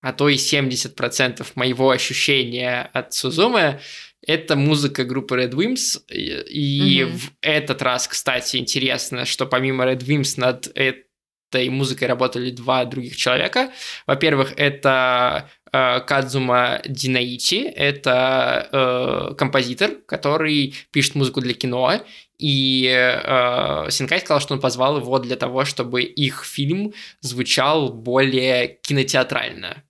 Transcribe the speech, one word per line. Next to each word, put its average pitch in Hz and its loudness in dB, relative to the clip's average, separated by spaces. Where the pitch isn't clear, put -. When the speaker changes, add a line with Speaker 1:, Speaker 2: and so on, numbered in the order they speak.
Speaker 1:
а 139 -6
то 143 2
и 143 4
семьдесят 135 0
процентов 120 -2
моего 127 2
ощущения 123 0
от 127 -4
Сузумэ — 165 2
это 160 0
музыка 143 2
группы 127 -2
Red 123 0
Wimps, 226 -2
и, 139 0
и 131 2
Speaker 2:
Мгм. 170 -6
Speaker 1:
в 139 -10
этот 151 0
раз, 127 0
кстати, - -2
интересно, 127 -2
что 127 -2
помимо 131 0
Red 127 0
Wimps 143 0
над 123 0
этой - -4
музыкой 131 -2
работали 123 0
два 123 0
других 120 -8
человека. 254 0
Во-первых, 135 2
это, 131 2
э, 127 2
Кадзума 127 0
Динаичи, 127 -2
это, 131 0
э, 135 -10
композитор, 135 0
который 147 0
пишет 143 0
музыку 135 0
для 123 -2
кино, 131 0
и, 135 2
э, 123 2
Синкай 143 0
сказал, 151 2
что - -4
он 135 -4
позвал 131 2
его 127 0
для 123 -4
того, 131 -2
чтобы 123 -2
их - -4
фильм 185 -2
звучал 135 0
более 127 2
кинотеатрально. 131 -2